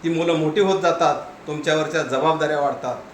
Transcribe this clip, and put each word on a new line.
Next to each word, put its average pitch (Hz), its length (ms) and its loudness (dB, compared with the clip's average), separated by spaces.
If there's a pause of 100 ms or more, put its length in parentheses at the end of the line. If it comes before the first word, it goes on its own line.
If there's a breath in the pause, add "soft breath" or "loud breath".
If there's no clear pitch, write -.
ती 165 60 -2
मुलं 170 240 0
मोठी 156 280 2
होत 190 200 2
जातात, - 680 0
तुमच्यावरच्या 156 560 0
जबाबदाऱ्या 151 560 0
वाढतात. 139 360 -2 (180)